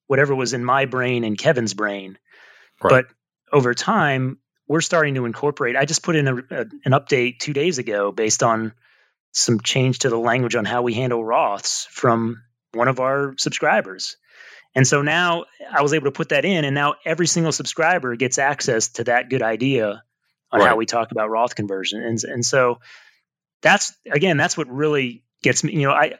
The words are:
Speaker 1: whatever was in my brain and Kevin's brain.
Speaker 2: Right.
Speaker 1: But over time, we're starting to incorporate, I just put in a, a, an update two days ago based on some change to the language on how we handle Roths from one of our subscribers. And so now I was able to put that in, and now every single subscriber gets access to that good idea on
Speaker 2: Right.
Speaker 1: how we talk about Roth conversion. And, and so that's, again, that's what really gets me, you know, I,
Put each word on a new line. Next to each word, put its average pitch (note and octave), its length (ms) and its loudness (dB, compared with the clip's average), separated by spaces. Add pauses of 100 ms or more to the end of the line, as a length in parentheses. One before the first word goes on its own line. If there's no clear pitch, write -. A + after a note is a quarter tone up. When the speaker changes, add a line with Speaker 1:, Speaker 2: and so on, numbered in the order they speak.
Speaker 1:
whatever C#3 260 2
was B2+ 200 -2
in B2 120 -4
my C3+ 200 2
brain B2 380 -2
and G#2+ 140 -2
Kevin's A#2 380 0
brain. G2+ 420 -6 (640)
Speaker 2:
Right. F#3+ 80 4
Speaker 1:
But B2+ 160 6 (500)
over B2 200 4
time, C#3 640 0 (280)
we're D#3 140 0
starting D#3 320 2
to B2+ 120 -2
incorporate, B2 500 -2
I C3+ 100 2
just D3+ 160 -2
put E3+ 140 0
in D3 120 4
a, B2+ 100 0
a, C3 240 -8 (240)
an C3+ 80 2
update B2+ 440 0
two - 160 -6
days D3 240 0
ago G2+ 340 -2
based A2 300 -2
on A2 320 0 (580)
some - 280 0
change B2+ 400 0
to C3+ 100 0
the A#2 80 0
language A#2 380 0
on A2 100 0
how A#2+ 160 -2
we A#2+ 140 0
handle A#2+ 280 -2
Roths A2+ 680 -2
from A#2 500 0 (320)
one A#2 140 2
of C3 120 0
our C3+ 380 -2
subscribers. G#2+ 800 -2 (580)
And C3 120 4
so C#3+ 160 2
now E3+ 420 0 (260)
I C#3+ 120 2
was C#3+ 100 0
able D3+ 120 0
to C#3+ 60 -2
put D#3 180 -6
that C#3+ 160 2
in, F3 200 0
and C3+ 80 0
now C#3+ 220 0 (100)
every E3 220 0
single E3 240 0
subscriber D3+ 640 0
gets B2+ 240 -2
access C3+ 540 0
to A#2 100 -6
that B2 260 0
good B2 140 0
idea A2+ 600 -2 (480)
on A#2 80 2
Speaker 2:
Right. G#2 80 6
Speaker 1:
how A#2 100 4
we A2+ 100 -2
talk A#2 240 -2
about A2 180 -2
Roth A2+ 240 0
conversion. G2 480 -6
And, A#2 220 -4
and B2 200 -6
so B2 360 2 (800)
that's, F#3+ 320 4 (180)
again, D#3 240 2
that's D#3 220 0
what D3+ 100 -4
really C3+ 560 -2 (200)
gets B2+ 200 0
me, D3+ 100 -2
you D3+ 100 0
know, C#3 80 2
I, D3 280 2